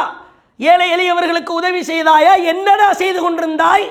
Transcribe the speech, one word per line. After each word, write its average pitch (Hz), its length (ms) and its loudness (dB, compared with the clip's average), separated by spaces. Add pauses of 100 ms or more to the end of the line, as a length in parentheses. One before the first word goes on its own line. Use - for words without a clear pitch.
(580)
ஏழை 349 340 2
எளியவர்களுக்கு 349 580 -2
உதவி 349 300 -4
செய்தாயா? 320 640 2
என்னடா 392 500 2
செய்து 359 380 -2
கொண்டிருந்தாய்? 339 580 0